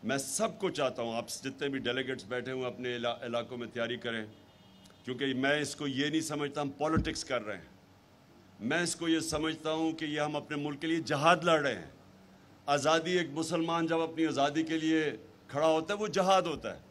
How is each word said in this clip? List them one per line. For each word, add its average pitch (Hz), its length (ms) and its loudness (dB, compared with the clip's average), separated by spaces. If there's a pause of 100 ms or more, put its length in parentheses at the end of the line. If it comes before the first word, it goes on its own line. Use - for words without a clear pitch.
मैं 131 140 0
सबको 185 520 -2
चाहता 131 320 0
हूं, 113 120 -2
आप 117 140 -4
जितने 135 400 -6
भी 135 100 -2
delegates 120 460 -2
बैठे 123 260 -4
हुए 131 140 -4
अपने 123 320 -4
इला-, 120 280 -2
इलाकों 120 320 -4
में 117 140 -8
तैयारी 117 260 -4
करें, 110 360 -6 (720)
क्योंकि 127 300 -2
मैं 139 260 2
इसको 147 260 -4
ये 139 240 0
नहीं 156 100 2
समझता 147 400 -4
हम 139 100 -2
politics 156 540 0
कर 123 180 -2
रहे 104 140 -6
हैं। 85 140 -16 (920)
मैं 143 220 0
इसको 170 260 -2
ये 160 120 4
समझता 156 500 -2
हूं 160 220 0
कि 160 140 -6
ये 151 120 -2
हम 151 160 0
अपने 147 220 -4
मुल्क 147 220 -4
के 160 80 -6
लिए 165 140 2
जहाद 156 440 4
लड़ 165 160 6
रहे 139 140 2
हैं। 80 200 -12 (760)
आज़ादी, 160 440 4
एक 175 180 2
मुसलमान 165 560 0
जब 165 140 2
अपनी 160 240 0
आज़ादी 143 380 2
के 160 160 -2
लिए 156 340 2 (380)
खड़ा 147 160 2
होता 160 280 4
है 208 60 -4
वो 214 80 0
जहाद 190 380 4
होता 151 220 -4
है। 92 120 -8 (100)